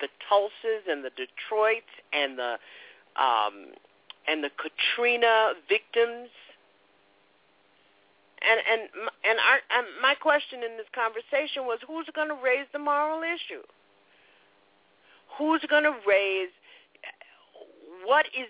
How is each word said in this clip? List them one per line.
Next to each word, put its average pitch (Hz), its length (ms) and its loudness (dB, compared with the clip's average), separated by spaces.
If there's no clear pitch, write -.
the 143 60 -4
Tulsas 208 580 0
and 143 160 -4
the 127 60 -8
Detroits 214 800 -2
and 139 260 -2
the, 123 140 -4
um, 104 540 0
and 156 160 -2
the 143 100 -6
Katrina 233 1000 2
victims. 233 600 0
And, 220 200 4
and, 226 120 0
and 220 160 2
our, 247 180 6
and 240 100 0
my 262 140 4
question 294 480 0
in 226 140 -8
this 220 180 -12
conversation 254 680 -4
was, 233 240 -4
who's 311 260 -10
gonna 302 260 -4
raise 262 320 0
the 285 60 -8
moral 294 440 0
issue? 330 440 -8
Who's 302 300 0
gonna 302 280 4
raise, 190 440 2
what 285 220 4
is 254 240 -8